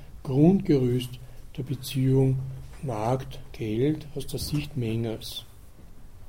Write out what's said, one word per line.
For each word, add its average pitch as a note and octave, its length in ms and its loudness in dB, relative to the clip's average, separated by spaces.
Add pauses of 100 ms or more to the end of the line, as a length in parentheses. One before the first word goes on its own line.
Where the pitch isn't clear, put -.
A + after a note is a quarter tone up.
(240)
Grundgerüst C3+ 880 6 (460)
der C#3 60 -6
Beziehung C3 760 2 (440)
Markt-Geld B2 1300 -2
aus C3+ 140 -6
der C3 120 -4
Sicht - 360 -4
Mengers. A2+ 680 -4 (840)